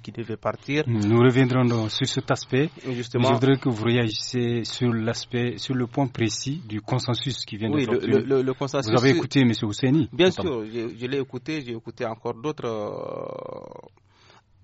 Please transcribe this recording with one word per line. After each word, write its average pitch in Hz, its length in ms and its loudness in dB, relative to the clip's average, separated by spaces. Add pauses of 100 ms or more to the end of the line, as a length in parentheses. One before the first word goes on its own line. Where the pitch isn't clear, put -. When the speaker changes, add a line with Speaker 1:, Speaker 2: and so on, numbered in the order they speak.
Speaker 1:
qui 107 100 -12
devait 110 240 -8
partir. 139 500 -2
Speaker 2:
Nous 110 320 4
reviendrons 123 460 6
donc 117 260 2
sur - 160 -2
cet - 240 -4
aspect. 135 380 0 (220)
Speaker 1:
Justement. 123 400 0
Speaker 2:
Mais 123 60 6
je 117 40 0
voudrais 135 180 6
que 139 120 0
vous 107 140 -4
réagissiez 120 800 0
sur 120 280 0
l'aspect, 117 640 -2
sur - 180 -4
le 123 120 0
point 135 220 0
précis 131 600 -2
du 107 140 -6
consensus - 640 -2
qui 113 100 -12
vient 113 140 -2
Speaker 1:
Oui, 143 160 2
Speaker 2:
d'être 110 60 0
Speaker 1:
le, 123 40 2
Speaker 2:
obtenu. - 160 0
Speaker 1:
le, 131 240 2
le, 127 60 2
le 131 100 0
consensus, 131 400 -2
Speaker 2:
Vous 123 60 6
avez 131 140 6
Speaker 1:
c'est 170 40 4
Speaker 2:
écouté 143 240 2
M. 120 120 6 (100)
Ousseini, 127 500 2
Speaker 1:
Bien 165 140 4
Speaker 2:
notamment. 175 360 -2
Speaker 1:
sûr, 107 40 -8
je, 110 280 -6
je 117 120 -8
l'ai 139 140 -2
écouté, 135 420 -8
j'ai 120 100 -8
écouté 113 320 -8
encore 113 300 -6
d'autres, 139 320 -8
euh, 50 1200 -8 (760)